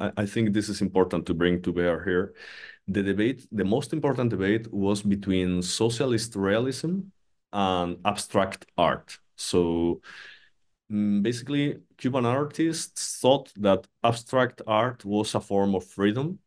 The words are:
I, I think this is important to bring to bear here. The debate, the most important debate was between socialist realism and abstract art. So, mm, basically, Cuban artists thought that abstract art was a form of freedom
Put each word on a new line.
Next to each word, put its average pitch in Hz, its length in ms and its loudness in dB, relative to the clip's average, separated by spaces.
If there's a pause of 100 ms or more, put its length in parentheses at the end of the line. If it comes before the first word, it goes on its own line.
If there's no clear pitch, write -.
I, 101 160 -4
I 104 100 0
think 107 260 0
this 104 160 0
is 101 140 -4
important 90 440 0
to 90 80 0
bring 87 280 2
to 87 100 -2
bear 85 300 0
here. 92 320 -2 (540)
The 98 160 0
debate, 107 480 0
the 101 120 0
most 117 280 0
important 131 380 0
debate 104 420 0
was 98 300 0
between 92 600 0
socialist 117 720 0
realism 127 680 0 (520)
and 92 520 0
abstract 101 640 -2 (100)
art. 78 400 0 (200)
So, 85 640 0 (880)
mm, 104 320 2
basically, 123 560 -2 (180)
Cuban 127 300 0
artists 147 920 -2
thought 135 380 4
that 95 280 2 (160)
abstract 120 640 0
art 113 380 0
was 104 320 0
a 104 40 0
form 98 360 2
of 92 80 -4
freedom 117 640 -2